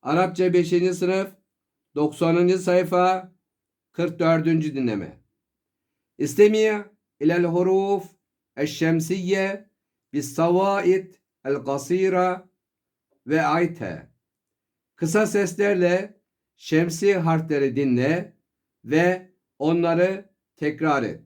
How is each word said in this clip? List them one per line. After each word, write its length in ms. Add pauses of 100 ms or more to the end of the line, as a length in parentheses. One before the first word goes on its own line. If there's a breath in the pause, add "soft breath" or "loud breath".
Arapça 500
beşinci 420
sınıf, 400 (600)
doksanıncı 640
sayfa, 760 (580)
kırk 260
dördüncü 560
dinleme. 480 (960)
İstemi 680 (360)
ilel 240
huruf 600 (520)
eşşemsiyye 1120 (420)
bis 220
savait 880 (220)
el 100
kasira 960 (760)
ve 160
ayte. 680 (840)
Kısa 300
seslerle 920 (360)
şemsi 580
harfleri 600
dinle 600 (480)
ve 480 (260)
onları 720 (260)
tekrar 460
et. 240